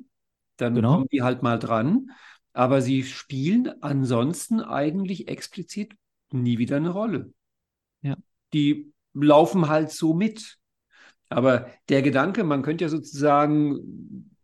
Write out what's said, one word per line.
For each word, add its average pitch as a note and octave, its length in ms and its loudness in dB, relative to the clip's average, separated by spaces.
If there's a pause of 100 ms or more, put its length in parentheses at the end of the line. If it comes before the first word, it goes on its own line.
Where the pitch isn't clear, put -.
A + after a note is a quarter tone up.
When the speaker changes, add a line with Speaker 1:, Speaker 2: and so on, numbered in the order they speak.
(560)
Speaker 1:
Dann A#2+ 180 -2
Speaker 2:
Genau. A#2 200 4
Speaker 1:
kommen C4 180 2
die C#3 80 0
halt B2 220 0
mal A#2 160 0
dran. A#2+ 540 0 (420)
Aber B2+ 260 2
sie C3 220 0
spielen D3+ 640 -2 (140)
ansonsten C#3 800 0
eigentlich E3 680 -4
explizit - 640 -12 (380)
nie A#2+ 280 -2
wieder B2 180 -2
eine D#3+ 140 -2
Rolle. F#3+ 420 -6 (720)
Speaker 2:
Ja. C#3 140 -6 (360)
Speaker 1:
Die D3 400 0 (220)
laufen D3+ 540 6
halt D#3 220 0
so D#3+ 220 -2
mit. G#3 460 -4 (720)
Aber B2 380 2 (200)
der C#3 140 2
Gedanke, D3 420 0
man D3 160 0
könnte D#3+ 240 -4
ja D#3 60 -2
sozusagen, D3 1500 -2